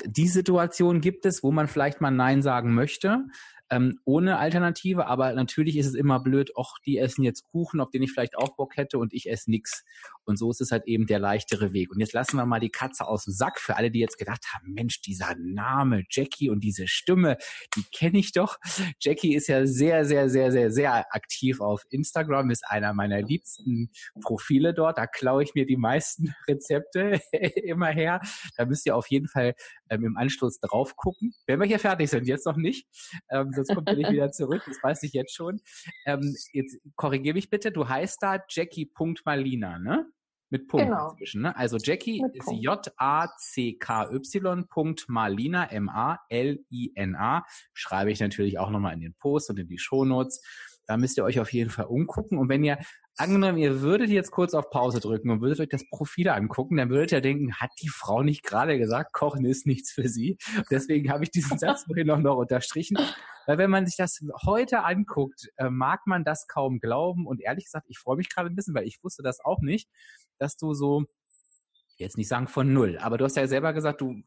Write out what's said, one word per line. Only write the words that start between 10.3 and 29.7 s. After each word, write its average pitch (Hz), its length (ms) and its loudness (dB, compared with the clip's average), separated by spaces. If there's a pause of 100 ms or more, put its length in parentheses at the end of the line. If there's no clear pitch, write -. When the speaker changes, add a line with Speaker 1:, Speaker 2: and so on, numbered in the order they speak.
Speaker 1:
so 113 120 0
ist 120 100 -4
es 131 120 -2
halt 113 140 -2
eben 110 200 2
der 104 140 2
leichtere 101 520 0
Weg. 92 200 0
Und 98 80 -2
jetzt 107 120 0
lassen 127 240 0
wir 127 100 2
mal 120 120 2
die 113 120 -2
Katze - 360 -6
aus 107 180 -2
dem 98 80 -6
Sack 101 280 -2
für - 160 -4
alle, 113 160 0
die 113 80 0
jetzt 113 180 -2
gedacht - 340 -8
haben, 92 200 -12
Mensch, 113 300 -4
dieser 90 360 -6
Name 107 720 0
Jackie 135 400 -2
und 104 140 0
diese 95 240 -2
Stimme, 175 480 4 (400)
die 202 160 -2
kenne 170 260 4
ich 190 140 2
doch. - 260 0 (420)
Jackie 151 360 2
ist 147 100 0
ja 135 200 4
sehr, 147 380 6
sehr, 143 240 4
sehr, 131 220 6
sehr, 123 220 6
sehr 123 420 2
aktiv 127 460 -2
auf 104 300 0
Instagram, 139 600 0
ist 117 180 -2
einer 104 240 0
meiner 101 300 0
liebsten 120 720 -4 (280)
Profile 143 540 2
dort. 160 240 2
Da 113 80 -2
klaue 135 380 2
ich 143 100 -12
mir 139 100 4
die 135 120 2
meisten 135 640 0
<laughs> - 80 -10
Rezepte 151 720 0 (120)
immer 175 580 0
her. 165 300 0 (360)
Da 120 100 0
müsst 147 180 -2
ihr 117 120 2
auf 120 120 -2
jeden 139 200 2
Fall, 123 260 0 (360)